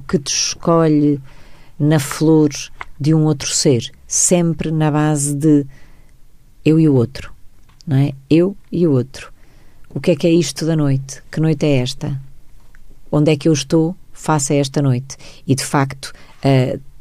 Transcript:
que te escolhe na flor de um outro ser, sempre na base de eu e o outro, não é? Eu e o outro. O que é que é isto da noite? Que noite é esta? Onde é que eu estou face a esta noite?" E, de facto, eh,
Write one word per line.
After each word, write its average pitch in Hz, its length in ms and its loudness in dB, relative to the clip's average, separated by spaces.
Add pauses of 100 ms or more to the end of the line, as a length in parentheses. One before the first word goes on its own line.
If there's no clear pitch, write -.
que 180 100 0
te 135 140 -8
escolhe 151 880 2 (580)
na 151 200 4
flor 156 500 2 (500)
de 151 160 2
um 156 100 4
outro 151 300 -2
ser, 123 360 0 (160)
sempre 165 640 0
na 156 200 2
base 147 440 0
de 143 320 4 (960)
eu 160 160 4
e 160 80 4
o 143 60 4
outro, - 380 -2 (540)
não 139 120 0
é? 139 140 2 (180)
Eu 175 260 2 (160)
e 170 140 0
o 156 60 2
outro. - 400 -4 (580)
O - 100 -8
que 160 100 0
é 170 60 2
que - 100 -2
é 170 40 4
isto 165 360 0
da 160 100 0
noite? 139 540 -2
Que - 100 -4
noite 156 240 0
é 147 140 4
esta? 135 420 -6 (920)
Onde 151 220 2
é 151 40 0
que - 120 -2
eu 165 40 6
estou 160 420 0 (180)
face 156 400 -2
a 147 40 2
esta 143 260 0
noite?" 135 340 -2 (300)
E, 135 80 2
de - 100 -4
facto, 135 480 -4 (300)
eh, 131 360 2 (220)